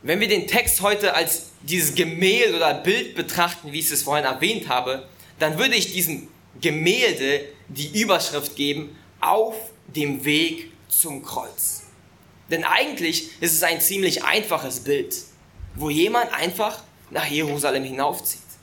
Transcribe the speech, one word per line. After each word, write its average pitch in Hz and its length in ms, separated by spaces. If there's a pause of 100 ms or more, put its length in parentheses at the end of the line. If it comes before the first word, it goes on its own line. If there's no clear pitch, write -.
Wenn 160 200
wir 214 80
den 208 180
Text 240 320
heute 202 360
als 165 320 (140)
dieses 151 340
Gemälde 185 600
oder 160 200
Bild 220 380
betrachten, 170 600
wie 156 60
ich 151 120
es 143 120
vorhin 147 200
erwähnt 160 460
habe, 127 400 (280)
dann 156 200
würde 247 180
ich 196 160
diesem 160 380 (320)
Gemälde 160 800 (240)
die 147 320
Überschrift 170 560
geben: 147 400 (240)
„Auf 220 360 (320)
dem 143 360
Weg 160 480 (160)
zum 143 360
Kreuz“. - 580 (680)
Denn 165 140
eigentlich 180 680 (100)
ist 165 100
es 160 120
ein 165 180
ziemlich 190 420
einfaches 143 600
Bild, 143 280 (640)
wo 151 140
jemand 220 440
einfach 180 480 (280)
nach 156 180
Jerusalem 143 560
hinaufzieht. 131 560 (240)